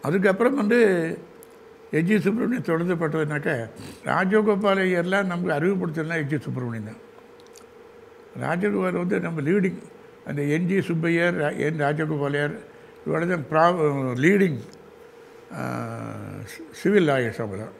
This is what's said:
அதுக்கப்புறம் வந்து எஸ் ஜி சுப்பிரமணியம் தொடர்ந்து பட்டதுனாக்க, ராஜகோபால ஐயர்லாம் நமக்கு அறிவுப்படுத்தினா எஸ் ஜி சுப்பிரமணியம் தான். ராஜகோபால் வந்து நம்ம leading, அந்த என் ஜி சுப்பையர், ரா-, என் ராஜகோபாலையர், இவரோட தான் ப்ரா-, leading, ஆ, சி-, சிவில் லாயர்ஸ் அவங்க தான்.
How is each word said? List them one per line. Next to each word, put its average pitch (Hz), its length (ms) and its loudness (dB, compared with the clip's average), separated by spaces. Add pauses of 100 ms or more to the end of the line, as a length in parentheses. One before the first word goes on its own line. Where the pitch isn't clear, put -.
அதுக்கப்புறம் 196 520 2
வந்து 233 260 4 (1080)
எஸ் 156 120 2
ஜி 196 180 4
சுப்பிரமணியம் 233 420 0
தொடர்ந்து 175 320 0
பட்டதுனாக்க, 151 760 -2 (340)
ராஜகோபால 196 800 2
ஐயர்லாம் 185 420 0
நமக்கு 180 360 -2
அறிவுப்படுத்தினா 170 560 -2
எஸ் 151 100 -2
ஜி 143 120 -2
சுப்பிரமணியம் 120 460 -6
தான். 107 160 -14 (1400)
ராஜகோபால் 185 520 0
வந்து 180 280 -2
நம்ம 170 200 -4
leading, 180 380 2 (480)
அந்த 143 160 -4
என் 151 240 0
ஜி 190 120 2
சுப்பையர், 170 560 0
ரா-, 156 220 -2
என் 156 240 -2
ராஜகோபாலையர், 147 760 -2 (480)
இவரோட 160 220 0
தான் 170 220 -2
ப்ரா-, 170 300 4 (400)
leading, 180 380 4 (960)
ஆ, 120 600 -8 (300)
சி-, - 280 -18
சிவில் 185 360 4
லாயர்ஸ் 123 320 0
அவங்க 104 160 -4
தான். 107 240 -10